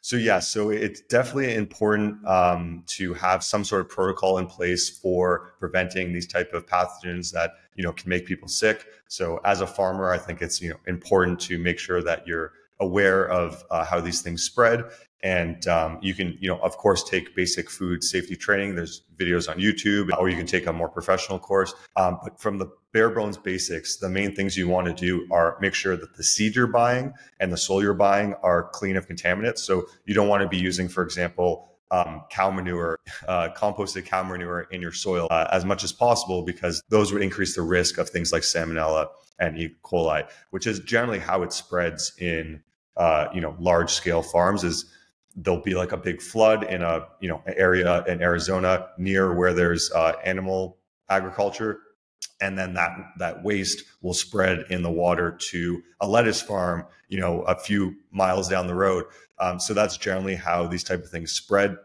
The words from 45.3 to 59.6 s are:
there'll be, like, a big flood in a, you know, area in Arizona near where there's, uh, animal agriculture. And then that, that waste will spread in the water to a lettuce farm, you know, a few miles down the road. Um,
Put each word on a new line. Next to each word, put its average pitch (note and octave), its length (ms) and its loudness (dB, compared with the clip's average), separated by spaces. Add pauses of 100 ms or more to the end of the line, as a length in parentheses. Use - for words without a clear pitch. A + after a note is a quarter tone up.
there'll F2 240 -2
be, F#2+ 140 -2
like, F2+ 160 -2
a F#2 60 -6
big F2+ 240 -6
flood A2 420 4
in F2+ 180 -4
a, E2 240 -2 (140)
you G2 80 -6
know, D#2+ 180 -6
area F#2 600 4
in F2+ 160 -2
Arizona F2+ 680 2 (100)
near F#2+ 360 2
where F2+ 200 4
there's, F2 380 2
uh, E2 220 4 (100)
animal F#2+ 540 -4 (320)
agriculture. G2 720 -2 (580)
And F#2+ 180 -2
then F#2 180 -4
that, F2 220 -2 (200)
that E2+ 260 -6
waste F#2+ 400 -2 (180)
will F2+ 120 -4
spread F#2 560 0
in F2+ 120 -2
the E2+ 80 -2
water F2 420 2
to F2 520 -4 (160)
a G2+ 80 -2
lettuce A2 340 4
farm, F2+ 440 -2 (240)
you F#2+ 100 -2
know, F2 220 0
a F2+ 180 2
few G2 380 -2 (140)
miles F#2 360 2
down F#2 200 0
the F2 80 -2
road. F#2 280 2 (340)
Um, F2+ 220 -2